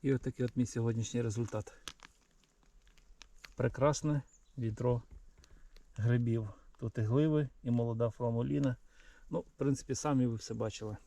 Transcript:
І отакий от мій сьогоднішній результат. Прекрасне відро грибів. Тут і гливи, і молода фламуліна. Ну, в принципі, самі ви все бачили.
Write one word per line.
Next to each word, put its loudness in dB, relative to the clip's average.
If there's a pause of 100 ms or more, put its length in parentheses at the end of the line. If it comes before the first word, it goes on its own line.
І 2
отакий -2
от -2
мій 2
сьогоднішній 0
результат. -2 (1800)
Прекрасне 2 (360)
відро 0 (960)
грибів. 2 (300)
Тут -6
і 0
гливи, 2 (140)
і 0
молода 2
фламуліна. 0 (540)
Ну, -2
в -12
принципі, 0
самі 2
ви -2
все -8
бачили. -6